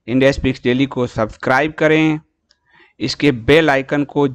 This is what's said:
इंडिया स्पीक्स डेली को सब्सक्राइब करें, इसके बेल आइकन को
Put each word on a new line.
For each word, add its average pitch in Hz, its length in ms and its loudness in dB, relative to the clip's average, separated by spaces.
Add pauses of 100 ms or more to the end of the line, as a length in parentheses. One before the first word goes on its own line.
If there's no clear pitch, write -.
इंडिया 131 240 2
स्पीक्स 131 300 -4
डेली 127 240 0
को 127 200 -4
सब्सक्राइब 131 640 -2
करें, 156 480 0 (800)
इसके 135 320 -2
बेल 139 380 2
आइकन 135 340 -2
को 143 300 -2